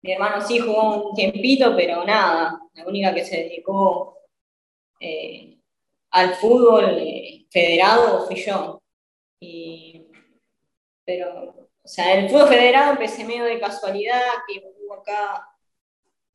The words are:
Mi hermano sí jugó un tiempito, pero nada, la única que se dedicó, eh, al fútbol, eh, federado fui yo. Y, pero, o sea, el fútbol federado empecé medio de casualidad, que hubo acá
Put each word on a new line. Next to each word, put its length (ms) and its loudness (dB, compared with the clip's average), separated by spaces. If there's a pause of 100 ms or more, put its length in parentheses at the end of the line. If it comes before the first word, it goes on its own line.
Mi 100 -8
hermano 340 -4
sí 120 -2
jugó 520 0
un 60 -10
tiempito, 600 2
pero 280 -2
nada, 560 0 (140)
la 140 -20
única 260 -2
que 100 -4
se 140 -8
dedicó, 800 -2 (840)
eh, 540 -12 (540)
al 240 2
fútbol, 640 4
eh, 500 -12
federado 800 2
fui 80 -8
yo. 440 -8 (600)
Y, 680 -18 (1000)
pero, 680 -10 (120)
o 60 -20
sea, 260 0
el 160 2
fútbol 200 6
federado 420 6
empecé 320 -4
medio 220 -6
de 140 -2
casualidad, 640 -4 (260)
que 160 -14
hubo 300 -18
acá 540 -8 (880)